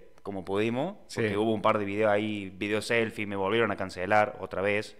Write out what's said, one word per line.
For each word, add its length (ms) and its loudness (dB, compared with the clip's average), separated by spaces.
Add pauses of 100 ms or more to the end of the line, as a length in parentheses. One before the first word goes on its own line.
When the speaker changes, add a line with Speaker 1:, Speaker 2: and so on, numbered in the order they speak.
(220)
Speaker 1:
como 220 -8
pudimos, 520 0 (180)
porque 160 0
Speaker 2:
Sí. 60 -2
Speaker 1:
hubo 160 2
un 100 -2
par 160 4
de 60 -2
videos 260 2
ahí, 400 0
video 320 -2
selfie, 440 0
me 100 -6
volvieron 360 2
a 40 -4
cancelar 640 2
otra 220 -6
vez 380 -2